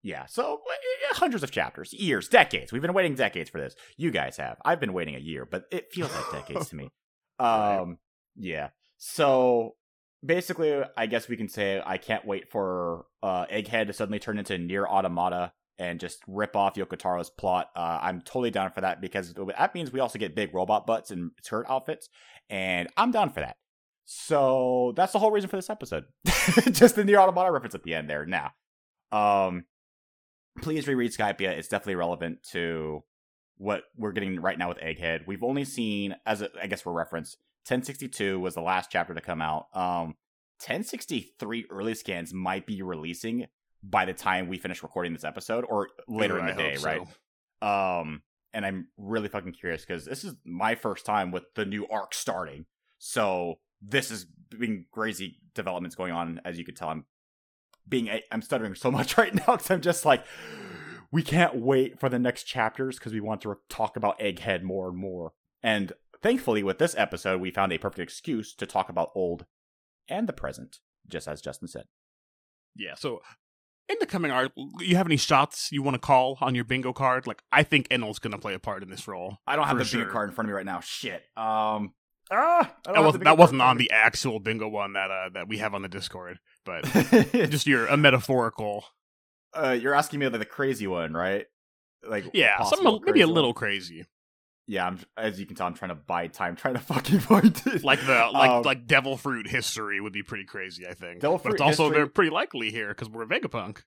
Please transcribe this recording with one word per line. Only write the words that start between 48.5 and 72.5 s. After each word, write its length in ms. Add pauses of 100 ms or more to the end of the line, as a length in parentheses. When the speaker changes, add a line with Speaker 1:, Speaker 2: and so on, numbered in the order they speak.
Speaker 1:
and 120
I'm 220 (100)
really 320
fucking 240
curious 320
'cause 200
this 180
is 120 (100)
my 300
first 300
time 260
with 120 (120)
the 100
new 220
arc 260
starting. 520 (340)
So 560 (260)
this 300
is 140 (320)
been 360
crazy 460 (160)
developments 400
going 180
on. 320
As 120
you 60
can 120
tell, 140
I'm 160 (840)
being, 200 (220)
I'm 100
stuttering 340
so 160
<laughs> 0
much 260
right 160
now 240
'cause 140
I'm 100
just 240
like, 180 (880)
we 120
can't 320
wait 440
for 100
the 100
next 240
chapters 560
'cause 120
we 80
want 220
to 80
re-, 60 (140)
talk 280
about 220
Egghead 440
more 240
and 100
more. 360 (280)
And 300 (300)
thankfully, 420
with 140
this 180
episode, 460
we 100
found 220
a 40
perfect 220
excuse 560
to 100
talk 220
about 280
old 300 (640)
and 220
the 40
present, 460 (280)
just 200
as 140
Justin 260
said. 180 (880)